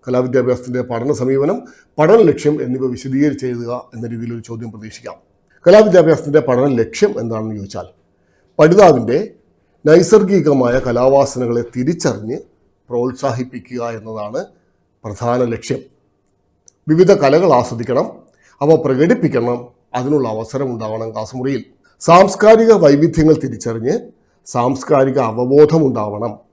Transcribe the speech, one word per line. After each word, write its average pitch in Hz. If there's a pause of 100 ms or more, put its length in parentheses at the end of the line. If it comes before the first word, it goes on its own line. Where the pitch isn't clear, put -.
കലാവിദ്യാഭ്യാസത്തിൻ്റെ 123
പഠന 120
സമീപനം, 135 (400)
പഠന 170 (100)
ലക്ഷ്യം 147 (100)
എന്നിവ 127 (100)
വിശദീകരിച്ച് 135
എഴുതുക 120 (220)
എന്ന 117
രീതിയിലൊരു 117
ചോദ്യം 117
പ്രതീക്ഷിക്കാം. 107 (500)
കലാവിദ്യാഭ്യാസത്തിൻ്റെ 165
പഠന 127 (140)
ലക്ഷ്യം 113 (100)
എന്താണെന്ന് 110
ചോദിച്ചാൽ, 95 (720)
പഠിതാവിൻ്റെ 151 (680)
നൈസർഗികമായ 160 (120)
കലാവാസനകളെ 123 (100)
തിരിച്ചറിഞ്ഞ് 127 (500)
പ്രോത്സാഹിപ്പിക്കുക 123 (160)
എന്നതാണ് 110 (640)
പ്രധാന 120 (120)
ലക്ഷ്യം. - (1120)
വിവിധ 170 (120)
കലകൾ 156
ആസ്വദിക്കണം, 123 (540)
അവ 143 (140)
പ്രകടിപ്പിക്കണം, 131 (400)
അതിനുള്ള 135
അവസരം 131
ഉണ്ടാവണം 110
ക്ലാസ് 110
മുറിയിൽ. 131 (440)
സാംസ്കാരിക 208 (120)
വൈവിധ്യങ്ങൾ 156
തിരിച്ചറിഞ്ഞ് 117 (600)
സാംസ്കാരിക 135 (120)
അവബോധം 143
ഉണ്ടാവണം. 107 (200)